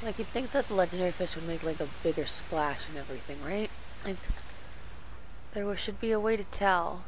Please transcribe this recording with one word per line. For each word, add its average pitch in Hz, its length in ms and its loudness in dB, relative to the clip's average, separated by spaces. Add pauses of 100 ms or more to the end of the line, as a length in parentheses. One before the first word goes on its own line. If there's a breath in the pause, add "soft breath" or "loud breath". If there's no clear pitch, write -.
Like, 220 160 -2
you'd 214 80 0
think 247 240 0
that 277 160 2
the 220 60 -2
legendary 180 400 4
fish 175 200 0
would 165 140 -2
make, 165 160 -2
like, 160 160 0
a 151 80 0 (160)
bigger 156 220 2
splash - 640 0
and 156 80 -4
everything, 139 440 -4
right? 196 280 0 (340)
Like, 196 140 -2 (1400)
there 202 120 0
wa-, 202 100 0
should 196 260 -2
be 226 100 4
a 214 80 6
way 220 160 4
to 202 80 0
tell. 185 640 2